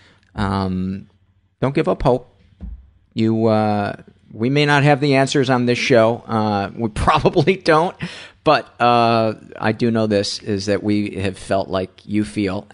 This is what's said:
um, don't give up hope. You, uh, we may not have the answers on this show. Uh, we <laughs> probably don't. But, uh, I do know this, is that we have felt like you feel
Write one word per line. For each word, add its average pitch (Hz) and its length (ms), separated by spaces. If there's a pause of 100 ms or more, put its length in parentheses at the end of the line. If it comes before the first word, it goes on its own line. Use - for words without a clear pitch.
(340)
um, 98 760 (520)
don't 131 140
give 156 140
up - 140
hope. 127 320 (800)
You, 113 320
uh, 107 500 (360)
we 110 180
may 147 140
not 143 180
have 143 180
the 139 160
answers 135 340
on 123 160
this 120 120
show. 117 480
Uh, 104 480
we 113 140
<laughs> 104 60
probably 185 600
don't. 170 380 (500)
But, 143 240 (120)
uh, 117 540 (260)
I 110 120
do 117 200
know 110 160
this, 101 320
is 101 260
that 101 160
we 104 300
have 95 260
felt 98 300
like 92 220 (140)
you 104 200
feel 101 500